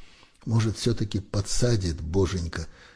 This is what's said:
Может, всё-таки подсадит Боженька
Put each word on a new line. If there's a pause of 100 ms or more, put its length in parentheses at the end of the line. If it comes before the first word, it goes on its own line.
(460)
Может,
всё-таки
подсадит
Боженька (280)